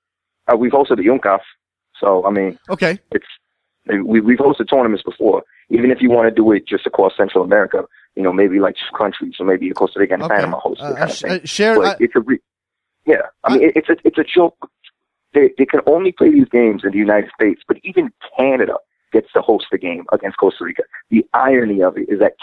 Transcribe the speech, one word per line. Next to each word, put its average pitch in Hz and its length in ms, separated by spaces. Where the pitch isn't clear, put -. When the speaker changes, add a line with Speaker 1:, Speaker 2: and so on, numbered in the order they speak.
Speaker 1:
Uh, 120 60
we've 120 140
hosted 135 260
the - 80
uncaf, 104 340
so, 95 280
I 101 40
mean, 95 280
Speaker 2:
Okay. 185 300
Speaker 1:
it's, - 140
we, 107 340
we've 117 160
hosted 143 320
tournaments 117 340
before. - 420
Even 120 200
if 123 120
you 123 80
wanna 117 200
do 110 220
it 98 160
just - 180
across 95 300
Central 98 260
America, 95 440
you 95 60
know, 92 120
maybe, 98 260
like, 92 140
two - 240
countries, 98 400
so 92 60
maybe 92 260
Costa - 280
Rica 98 140
and 92 120
Speaker 2:
Okay. 170 120
Speaker 1:
Panama 87 240
host - 200
it 139 40
Speaker 2:
Uh, 143 100
Speaker 1:
kind 151 160
of - 60
Speaker 2:
sh-, - 60
Speaker 1:
thing. - 80
Speaker 2:
uh, 180 140
share, 214 320
Speaker 1:
But 190 100
Speaker 2:
I 196 180
Speaker 1:
it's 120 100
a - 60
re-, 220 200
yeah, 143 160
I 127 100
mean, 127 80
Speaker 2:
I 156 60
Speaker 1:
it, - 80
it's 160 120
a, 165 160
it's 160 140
a 151 60
joke. 175 320
They, 139 240
they 135 80
can 143 220
only 180 260
play - 180
these 143 180
games 117 360
in 95 80
the 98 60
United 104 360
States, 104 320
but - 160
even 262 300
Canada 131 360
gets - 200
to 98 80
host - 320
the 95 60
game 87 340
against 98 240
Costa 92 280
Rica. 85 180
The 113 220
irony 120 500
of 90 140
it 87 120
is 101 120
that - 220